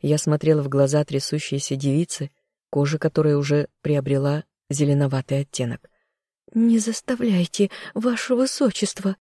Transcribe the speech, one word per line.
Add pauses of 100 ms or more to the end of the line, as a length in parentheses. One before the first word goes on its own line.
Я
смотрел
в
глаза
трясущейся
девицы, (400)
кожа
которой
уже (140)
приобрела (260)
зеленоватый
оттенок. (640)
Не
заставляйте, (240)
ваше
высочество!